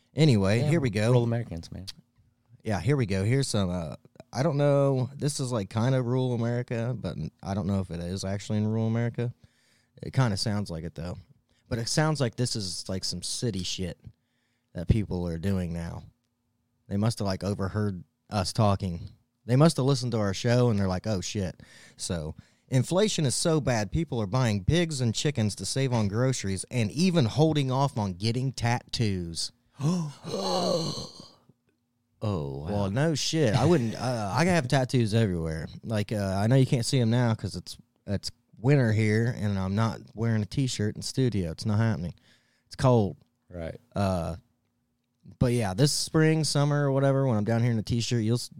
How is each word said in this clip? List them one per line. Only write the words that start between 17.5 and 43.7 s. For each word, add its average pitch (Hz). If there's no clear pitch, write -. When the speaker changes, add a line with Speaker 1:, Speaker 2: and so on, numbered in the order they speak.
Speaker 1:
us -
talking. 98
They 117
must 160
have 131
listened 123
to 113
our 101
show, 123
and 104
they're 98
like, 92
"Oh, 107
shit." 92
So, 78
inflation 170
is 120
so 160
bad, 110
people 147
are 104
buying 107
pigs 160
and 117
chickens 113
to 95
save 135
on 113
groceries 107
and 113
even 170
holding 143
off 135
on 101
getting 117
tattoos. 98
<gasps> 180
Speaker 2:
Oh, 73
wow. 104
Speaker 1:
Well, 101
no 143
shit. 143
I 120
wouldn't. 135
Uh, 117
I 160
have 170
tattoos 123
everywhere. 85
Like, 104
uh, 98
I 107
know 123
you 135
can't 123
see 135
'em 113
now 120
'cause 92
it's, -
it's 98
winter 123
here, 110
and 101
I'm 95
not 110
wearing 110
a 104
t-shirt 113
in -
studio. 104
It's -
not 107
happening. 98
It's -
cold. 113
Speaker 2:
Right. 82